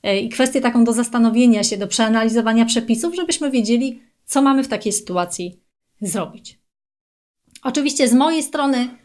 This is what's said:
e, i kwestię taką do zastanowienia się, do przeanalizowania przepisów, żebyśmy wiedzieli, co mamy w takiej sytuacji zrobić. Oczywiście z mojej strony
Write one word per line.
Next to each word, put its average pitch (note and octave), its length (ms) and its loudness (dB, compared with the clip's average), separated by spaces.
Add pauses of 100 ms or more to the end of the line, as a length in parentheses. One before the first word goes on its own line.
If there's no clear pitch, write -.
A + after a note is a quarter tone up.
e, G3 160 0
i A3+ 100 -6
kwestię C4 320 0
taką A#3 220 2
do A#3 100 2
zastanowienia A#3 680 2
się, G3+ 140 -2
do G3+ 100 -4
przeanalizowania A3+ 760 2
przepisów, A#3 500 -2
żebyśmy E4 360 -4
wiedzieli, A#3+ 500 0 (240)
co C#4 160 0
mamy C4+ 220 2
w C4+ 40 -6
takiej G#3 260 -4
sytuacji F3+ 680 -6 (400)
zrobić. - 640 -10 (1000)
Oczywiście C4+ 440 0
z A3+ 60 4
mojej D4+ 300 2
strony C4+ 460 -2 (160)